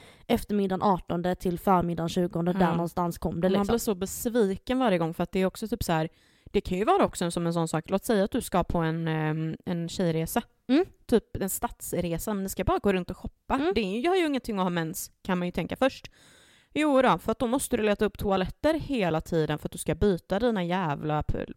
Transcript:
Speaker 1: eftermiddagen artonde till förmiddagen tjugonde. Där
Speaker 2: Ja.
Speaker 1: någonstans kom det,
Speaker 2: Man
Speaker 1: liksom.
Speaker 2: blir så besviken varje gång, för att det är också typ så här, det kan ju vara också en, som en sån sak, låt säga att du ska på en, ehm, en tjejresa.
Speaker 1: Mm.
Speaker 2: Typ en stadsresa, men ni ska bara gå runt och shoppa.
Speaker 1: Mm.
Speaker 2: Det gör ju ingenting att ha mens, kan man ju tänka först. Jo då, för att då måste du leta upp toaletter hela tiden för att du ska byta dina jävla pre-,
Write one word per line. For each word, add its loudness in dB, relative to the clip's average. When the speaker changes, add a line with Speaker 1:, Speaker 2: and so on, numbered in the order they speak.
Speaker 1:
eftermiddagen 0
artonde 2
till -2
förmiddagen 2
tjugonde. 0
Där 0
Speaker 2:
Ja. 4
Speaker 1:
någonstans -2
kom -4
det, 2
Speaker 2:
Man 2
Speaker 1:
liksom. 2
Speaker 2:
blir 0
så -2
besviken -2
varje 2
gång, -2
för -4
att -4
det 0
är 2
också -6
typ -4
så 0
här, 0
det 0
kan -4
ju 0
vara 6
också -2
en, -2
som -2
en 0
sån 0
sak, -4
låt 0
säga 2
att -4
du -2
ska 0
på -2
en, 0
ehm, -2
en -4
tjejresa. -2
Speaker 1:
Mm. 4
Speaker 2:
Typ 2
en -4
stadsresa, -4
men -4
ni -4
ska -4
bara 2
gå 2
runt -2
och -8
shoppa. -8
Speaker 1:
Mm. 2
Speaker 2:
Det 4
gör 2
ju 2
ingenting -2
att 2
ha 2
mens, -4
kan 0
man -2
ju -6
tänka -4
först. 0
Jo 4
då, 6
för -2
att -2
då 0
måste 0
du 0
leta 2
upp -2
toaletter 0
hela 0
tiden 0
för -8
att -8
du -14
ska -2
byta 0
dina 0
jävla 0
pre-, -2